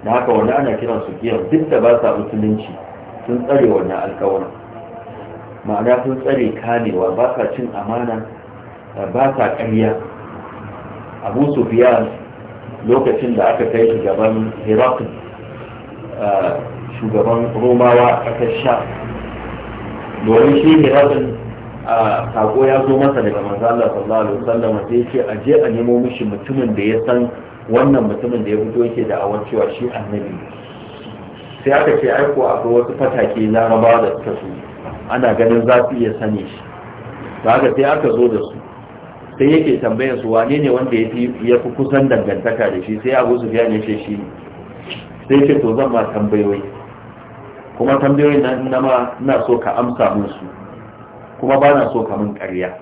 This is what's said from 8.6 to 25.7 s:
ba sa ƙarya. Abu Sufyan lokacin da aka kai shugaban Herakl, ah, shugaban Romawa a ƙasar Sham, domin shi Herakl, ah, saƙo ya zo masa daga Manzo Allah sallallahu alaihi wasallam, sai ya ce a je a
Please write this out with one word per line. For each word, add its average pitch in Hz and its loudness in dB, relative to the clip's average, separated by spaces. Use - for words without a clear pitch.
ba 135 4
sa 113 0
ƙarya. 110 0
Abu 127 0
Sufyan 117 4
lokacin 120 2
da 95 2
aka - 0
kai 113 4
shugaban 110 0
Herakl, 120 2
ah, 95 0
shugaban 110 2
Romawa 120 6
a 117 -6
ƙasar 117 -2
Sham, 117 2
domin 135 6
shi 156 8
Herakl, 139 4
ah, 113 0
saƙo 110 2
ya 135 4
zo 135 4
masa 139 2
daga 101 0
Manzo 101 -4
Allah 117 2
sallallahu 107 -2
alaihi 101 -2
wasallam, 117 0
sai 117 -2
ya 120 0
ce 131 0
a - -6
je 143 4
a 113 2